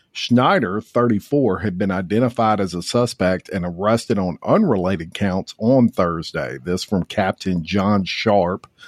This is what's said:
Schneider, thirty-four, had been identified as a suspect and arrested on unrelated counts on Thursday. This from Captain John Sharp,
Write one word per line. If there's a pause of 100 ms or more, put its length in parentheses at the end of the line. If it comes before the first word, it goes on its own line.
(120)
Schneider,
thirty-four,
had
been
identified
as
a
suspect
and
arrested
on
unrelated
counts
on
Thursday.
This
from
Captain
John
Sharp, (220)